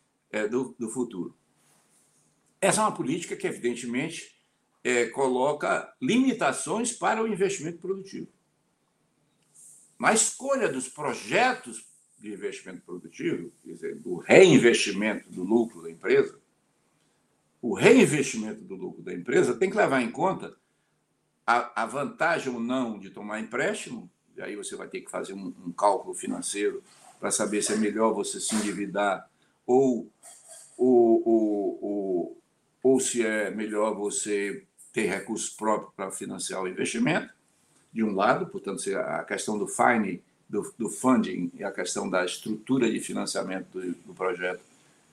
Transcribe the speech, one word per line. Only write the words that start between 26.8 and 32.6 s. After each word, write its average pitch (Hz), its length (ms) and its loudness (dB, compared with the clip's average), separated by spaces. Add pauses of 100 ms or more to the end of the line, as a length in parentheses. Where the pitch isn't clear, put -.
pra 101 100 -4
saber 104 320 0
se 104 120 -2
é - 20 0
melhor 107 380 2
você 98 260 -4
se - 160 -4
endividar 101 760 -2 (360)
ou, 127 460 4 (640)
ou, 117 520 6
ou, 107 540 2
ou, 95 600 -4 (400)